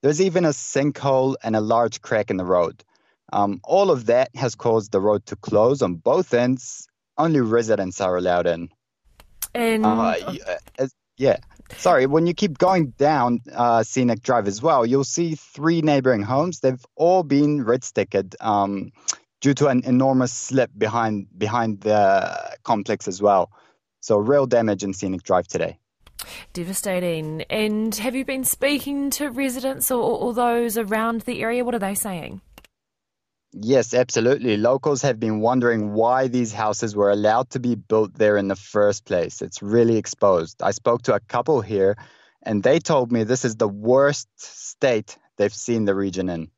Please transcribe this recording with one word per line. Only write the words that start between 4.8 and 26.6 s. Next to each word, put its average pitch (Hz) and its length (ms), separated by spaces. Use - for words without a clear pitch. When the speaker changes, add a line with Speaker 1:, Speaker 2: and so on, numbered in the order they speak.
Speaker 1:
the 98 100
road 104 260
to 98 100
close 120 460
on 87 120
both 135 400
ends. 123 540
Only 156 240
residents 110 600
are 92 160
allowed 90 300
in. 85 240
Speaker 2:
And 226 320
Speaker 1:
Uh, 220 280
y-, 139 200
uh, 90 100
as-, 131 160
yeah. 131 200
Sorry, 147 300
when 156 200
you 175 80
keep 175 240
going 180 320
down, 123 500
uh, 117 300
Scenic 120 380
Drive 117 260
as 101 120
well, 139 240
you'll 135 200
see 165 320
three 165 440
neighbouring 131 420
homes. 143 360
They've 127 260
all 180 260
been 147 420
red 123 180
stickered, 95 580
um, 101 500
due 139 140
to 143 140
an 123 160
enormous 131 480
slip 127 440
behind, 107 520
behind 107 440
the 98 840
complex 104 420
as 95 160
well. 98 300
So 107 180
real 135 280
damage 113 360
in 98 100
Scenic 95 300
Drive 90 240
today. 82 320
Speaker 2:
Devastating. 175 920